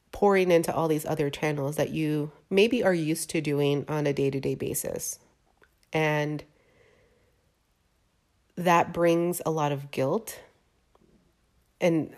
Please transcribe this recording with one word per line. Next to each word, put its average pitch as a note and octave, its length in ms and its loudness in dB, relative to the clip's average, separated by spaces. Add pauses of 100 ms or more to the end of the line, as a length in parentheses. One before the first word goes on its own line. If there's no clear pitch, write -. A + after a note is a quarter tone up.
(120)
pouring F#3+ 400 4
into E3+ 220 4
all D#3+ 140 0
these D#3 180 0
other D3+ 240 -2
channels D3 480 -4
that D3 140 0
you D3+ 400 -2 (180)
maybe A3 340 2
are F#3+ 100 4
used D#3 360 -2
to D#3+ 120 -2
doing C#3+ 460 0
on D3+ 200 -2
a C#3+ 60 0
day-to-day C#3 420 -2
basis. - 640 -6 (760)
And D3+ 500 -2 (2000)
that E3+ 360 2
brings E3+ 540 2
a D#3+ 60 0
lot D3+ 200 0
of C#3 200 -8
guilt. D3+ 480 -4 (1400)
And E3 380 0